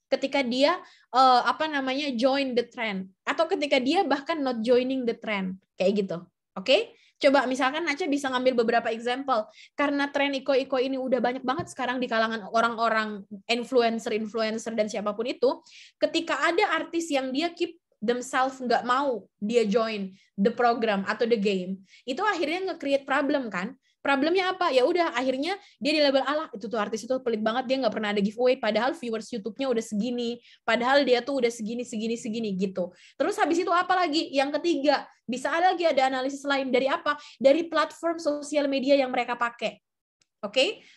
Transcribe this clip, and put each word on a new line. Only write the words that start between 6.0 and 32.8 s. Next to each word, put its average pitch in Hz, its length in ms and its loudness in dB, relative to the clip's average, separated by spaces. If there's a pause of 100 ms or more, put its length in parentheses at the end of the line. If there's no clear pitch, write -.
gitu. 170 120 -6 (360)
Oke? 262 400 0 (240)
Coba 269 320 4
misalkan 269 320 0
Nacha 311 240 -2
bisa 277 240 -2
ngambil 254 320 2
beberapa 233 320 0
example. 240 560 -2 (240)
Karena 285 320 0
tren 277 320 -2
iko-iko 269 400 0
ini 262 160 0
udah 254 240 0
banyak 254 240 -2
banget 269 320 -2
sekarang 254 240 -4
di 247 80 -2
kalangan 226 480 -2
orang-orang 220 720 0 (240)
influencer-influencer 226 1200 0
dan 220 160 -2
siapapun 214 480 -4
itu, 254 160 2 (480)
ketika 311 480 0
ada 339 320 2
artis 330 320 -6
yang 262 240 0
dia 339 160 0
keep 339 240 -6 (220)
themselves 254 640 -2
nggak 233 240 0
mau 247 400 0 (160)
dia 226 240 2
join 214 480 -2 (240)
the 202 160 2
program 233 560 2
atau 220 160 0
the 226 160 2
game, 190 400 -2 (240)
itu 269 160 -4
akhirnya 370 520 -2
nge-create 277 360 -6
problem 277 400 0
kan? 196 240 -6 (320)
Problemnya 339 500 2
apa? 349 160 0
Ya 254 160 4
udah, 339 300 0
akhirnya 262 400 -2 (260)
dia 285 140 0
di 302 80 2
label, 269 180 4
"Alah, 302 320 -2
itu 208 160 -10
tuh 226 80 -4
artis 214 240 -4
itu 254 220 -2
pelit 220 180 -2
banget, 240 240 -2
dia 262 160 0
nggak 220 80 2
pernah 208 240 -4
ada 208 80 2
giveaway, 247 320 2
padahal 233 400 0
viewers 220 380 -8
YouTube-nya 233 340 -6
udah 226 160 0
segini, 240 560 -4 (240)
padahal 240 400 4
dia 240 220 4
tuh 277 180 0
udah 233 80 2
segini, 233 320 -8
segini, 226 320 -4
segini," 226 400 -6
gitu. 185 400 -4 (240)